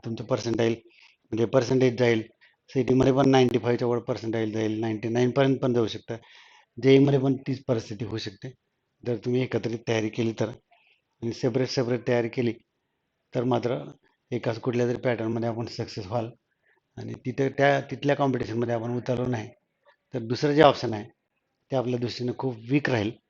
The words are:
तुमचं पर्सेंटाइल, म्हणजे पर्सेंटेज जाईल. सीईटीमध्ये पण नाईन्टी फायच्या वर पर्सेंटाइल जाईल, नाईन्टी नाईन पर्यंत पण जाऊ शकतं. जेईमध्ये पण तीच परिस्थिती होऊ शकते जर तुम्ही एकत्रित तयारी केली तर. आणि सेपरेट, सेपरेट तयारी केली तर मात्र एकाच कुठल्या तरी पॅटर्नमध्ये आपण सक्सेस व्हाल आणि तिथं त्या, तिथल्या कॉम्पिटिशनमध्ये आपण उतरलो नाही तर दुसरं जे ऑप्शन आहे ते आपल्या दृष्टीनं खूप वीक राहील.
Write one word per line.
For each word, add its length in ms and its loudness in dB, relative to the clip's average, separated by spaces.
तुमचं 180 -8
पर्सेंटाइल, 520 0
म्हणजे 140 2
पर्सेंटेज 540 4
जाईल. 220 4
सीईटीमध्ये 440 4
पण 160 4
नाईन्टी 300 6
फायच्या 280 0
वर 120 0
पर्सेंटाइल 520 -4
जाईल, 280 -2
नाईन्टी 300 -4
नाईन 220 2
पर्यंत 260 2
पण 160 0
जाऊ 140 2
शकतं. 280 -10
जेईमध्ये 420 6
पण 160 2
तीच 200 -4
परिस्थिती 380 -4
होऊ 120 -8
शकते 340 -12
जर 120 -2
तुम्ही 160 0
एकत्रित 460 -2
तयारी 220 0
केली 300 -2
तर. 100 0
आणि 120 -4
सेपरेट, 340 0
सेपरेट 400 -2
तयारी 220 2
केली 240 -2
तर 100 -2
मात्र 340 0
एकाच 280 -4
कुठल्या 280 0
तरी 100 -2
पॅटर्नमध्ये 520 -2
आपण 180 -6
सक्सेस 400 -10
व्हाल 220 -4
आणि 160 -10
तिथं 220 -2
त्या, 240 4
तिथल्या 340 -2
कॉम्पिटिशनमध्ये 600 -2
आपण 220 -4
उतरलो 300 -2
नाही 220 -4
तर 60 -6
दुसरं 340 -2
जे 80 6
ऑप्शन 320 6
आहे 100 -6
ते 40 -2
आपल्या 240 -2
दृष्टीनं 380 -4
खूप 180 -6
वीक 200 0
राहील. 220 0